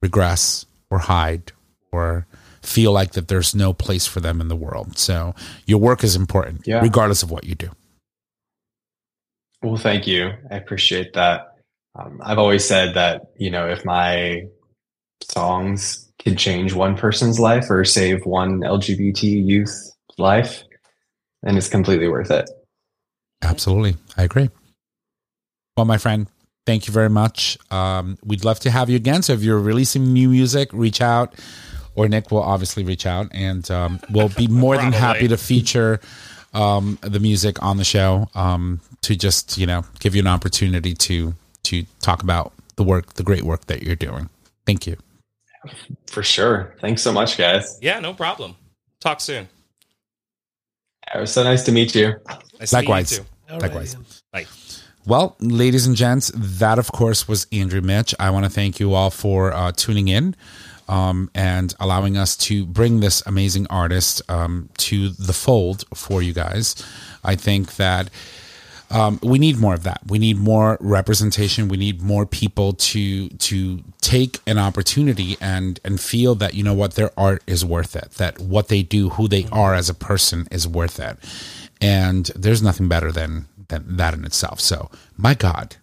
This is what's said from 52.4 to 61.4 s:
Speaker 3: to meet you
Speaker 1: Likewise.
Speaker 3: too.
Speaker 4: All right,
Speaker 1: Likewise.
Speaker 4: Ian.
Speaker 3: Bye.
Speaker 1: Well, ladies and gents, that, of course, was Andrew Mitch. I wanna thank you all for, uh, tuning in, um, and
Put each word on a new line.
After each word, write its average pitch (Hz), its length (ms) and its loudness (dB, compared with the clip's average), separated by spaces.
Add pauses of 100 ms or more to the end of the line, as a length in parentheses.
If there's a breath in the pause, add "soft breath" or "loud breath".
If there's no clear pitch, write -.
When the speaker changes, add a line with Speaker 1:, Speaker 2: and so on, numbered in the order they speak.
Speaker 3:
to - 100 -20
meet - 0 - (120)
you 120 60 2
Speaker 1:
Likewise. 104 400 0
Speaker 3:
too. 95 80 -12 (240)
Speaker 4:
All 156 60 -14
right, 165 80 -8
Speaker 1:
Likewise. 82 320 -8
Speaker 4:
Ian. - 100 -20 (260)
Speaker 3:
Bye. 92 140 -10 (600 loud breath)
Speaker 1:
Well, 131 360 2
ladies 120 440 2
and 127 120 4
gents, 123 360 2
that, 110 460 0
of 120 120 -2
course, 113 360 0
was 107 240 -2
Andrew 98 300 0
Mitch. 98 380 0
I 95 100 2
wanna 95 200 2
thank 101 300 -2
you 101 140 2
all 95 160 4
for, 95 440 0
uh, 90 220 -2
tuning 101 320 0
in, 135 280 2 (520 loud breath)
um, 95 480 0
and 92 440 0